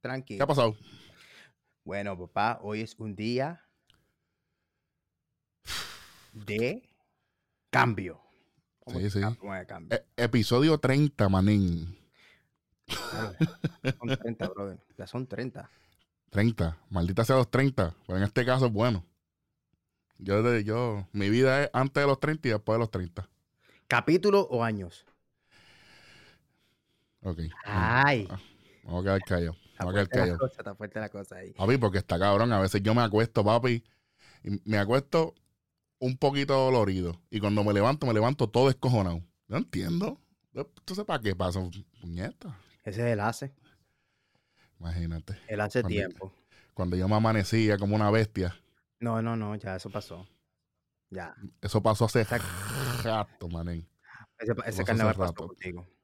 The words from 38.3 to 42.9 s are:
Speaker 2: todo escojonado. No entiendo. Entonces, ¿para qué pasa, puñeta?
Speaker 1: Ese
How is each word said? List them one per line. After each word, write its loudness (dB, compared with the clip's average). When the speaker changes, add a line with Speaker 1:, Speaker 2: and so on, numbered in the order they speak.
Speaker 2:
todo 4
escojonado. 2
No -4
entiendo. -2
Entonces, -10
¿para -4
qué -2
pasa, -2
puñeta? -10
Speaker 1:
Ese -6